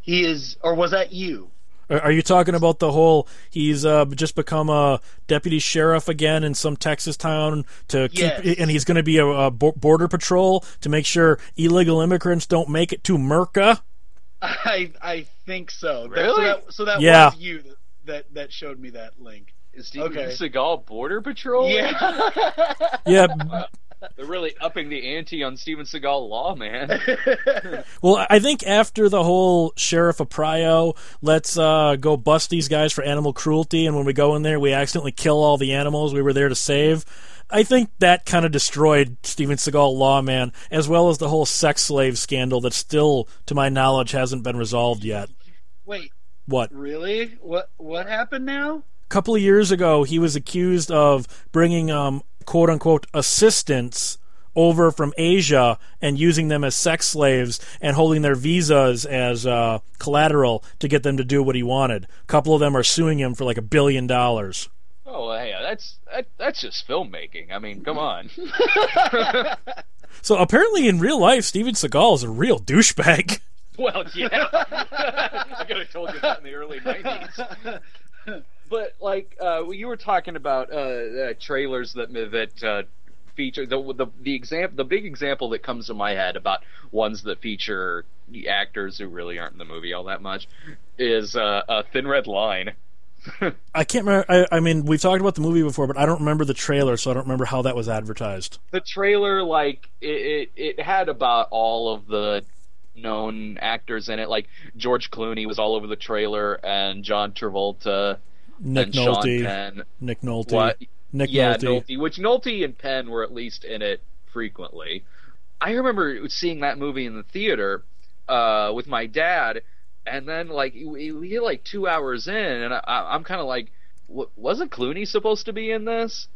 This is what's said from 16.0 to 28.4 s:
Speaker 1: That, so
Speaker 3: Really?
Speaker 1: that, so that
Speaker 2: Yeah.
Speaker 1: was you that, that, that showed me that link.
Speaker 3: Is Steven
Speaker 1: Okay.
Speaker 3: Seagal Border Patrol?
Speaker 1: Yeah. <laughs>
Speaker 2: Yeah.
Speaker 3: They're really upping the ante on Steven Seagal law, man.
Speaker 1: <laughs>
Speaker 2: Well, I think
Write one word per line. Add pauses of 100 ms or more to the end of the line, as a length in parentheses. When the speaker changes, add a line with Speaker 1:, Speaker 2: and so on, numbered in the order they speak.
Speaker 1:
That,
so
Speaker 3:
Really?
Speaker 1:
that,
so
that
Speaker 2:
Yeah.
Speaker 1:
was
you
that, (300)
that,
that
showed
me
that
link. (180)
Speaker 3:
Is
Steven
Speaker 1:
Okay.
Speaker 3:
Seagal
Border
Patrol?
Speaker 1:
Yeah. (720)
<laughs>
Speaker 2:
Yeah. (920)
Speaker 3:
They're
really
upping
the
ante
on
Steven
Seagal
law,
man.
Speaker 1:
<laughs> (180)
Speaker 2:
Well,
I
think